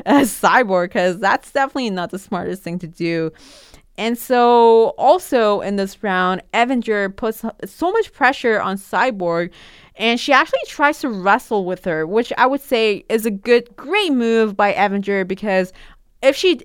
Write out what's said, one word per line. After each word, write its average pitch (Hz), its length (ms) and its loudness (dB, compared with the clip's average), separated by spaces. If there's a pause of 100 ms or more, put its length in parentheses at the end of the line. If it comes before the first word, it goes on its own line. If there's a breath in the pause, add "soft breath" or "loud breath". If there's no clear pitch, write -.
as 277 240 4
Cyborg, 190 640 0
'cause 180 260 0
that's 220 320 -2
definitely 269 400 -4
not 180 200 -6
the 185 100 -10
smartest 180 420 -8
thing 175 160 -8
to 175 80 -12
do. 165 460 -4 (640 loud breath)
And 233 200 -4
so 233 840 4
also 240 640 2
in 202 120 -4
this 196 300 -4
round, 185 380 0 (120)
Evinger 220 600 0
puts 220 280 -6 (200)
so 330 260 -4
much 440 220 -2
pressure 247 480 0
on 190 160 -4
Cyborg, 185 720 -2 (460 loud breath)
and 233 240 -2
she 285 120 0
actually 302 360 2
tries 302 320 -2
to 294 80 -6
wrestle 202 560 -2
with 180 200 -8
her, 160 220 -2
which 220 320 -2
I 247 80 4
would 277 160 -2
say 220 460 -2
is 220 180 -2
a 220 60 -2
good, 240 420 0
great 359 380 -2
move 226 440 0
by 202 180 2
Evinger, 196 520 -2
because 190 460 -2 (480 soft breath)
if 269 140 2
she, 339 300 0